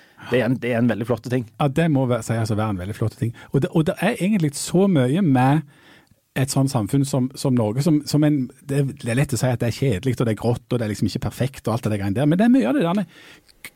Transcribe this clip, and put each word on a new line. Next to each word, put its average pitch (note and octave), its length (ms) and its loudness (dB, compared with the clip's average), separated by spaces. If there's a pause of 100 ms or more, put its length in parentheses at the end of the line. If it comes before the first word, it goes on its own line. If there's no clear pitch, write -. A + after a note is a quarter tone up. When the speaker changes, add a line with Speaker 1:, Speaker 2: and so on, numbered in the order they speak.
(320)
Speaker 1:
Det B2 80 2
er A2+ 80 0
en, C3 100 0
det B2 160 -4
er A#2 60 0
en A#2+ 100 2
veldig A2 160 -4
flott A#2 240 -4
ting. B2+ 140 -2 (160)
Speaker 2:
Ja, D3+ 100 0
det D#3+ 140 0 (100)
må C3 160 2
være, A#2 160 -2
sies A2+ 240 -2
å G#2+ 80 0
være G#2+ 160 -2
en F2+ 60 -6
veldig F#2+ 180 -8
flott A2 220 -2
ting. A#2 80 -2 (260)
Og C3+ 80 2
det, C#3 80 -2
og D#3+ 160 4
det F3+ 160 4
er G#3+ 160 0
egentlig F3+ 300 2 (100)
så F#3+ 320 2
mye E3+ 320 4
med C#3 400 4 (760)
et C3 120 0
sånt C3+ 200 0
samfunn C3+ 360 0
som, B2+ 220 -2 (100)
som C3+ 160 0
Norge, A#2+ 320 0
som, D3+ 160 2
som D3+ 240 0
en, D3 140 2 (260)
det C3+ 160 -2
er, C3+ 160 -2
det A#2 160 -4
er A#2+ 40 0
lett C#3+ 160 -2
å A2 40 -2
si - 80 0
at B2 160 -2
det G2+ 80 0
er - 80 -6
kjedelig, C3 400 0
og B2+ 80 -2
det A2 80 0
er - 80 -6
grått, A#2+ 240 -2
og - 160 -4
det G#2+ 60 -2
er G#2+ 40 -4
liksom G#2 180 -2
ikke - 140 -6
perfekt, - 460 -6
og A2 60 0
alt - 100 -6
det G#2+ 80 0
der G2 80 -4
greiene G2 160 -2
der. D3 120 2
Men F3+ 120 2
det A#3+ 60 4
er A#3+ 60 6
mye A3+ 180 2
av D4 60 0
det G#3 60 0
der - 920 -8